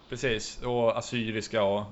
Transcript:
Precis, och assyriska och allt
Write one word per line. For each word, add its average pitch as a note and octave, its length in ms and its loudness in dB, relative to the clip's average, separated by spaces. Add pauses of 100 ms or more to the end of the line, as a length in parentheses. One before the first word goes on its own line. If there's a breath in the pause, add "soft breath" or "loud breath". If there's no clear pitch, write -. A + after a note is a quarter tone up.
Precis, A#2+ 560 -2
och A#2 320 2
assyriska A2 680 0
och G2+ 160 4
allt G#2 120 -6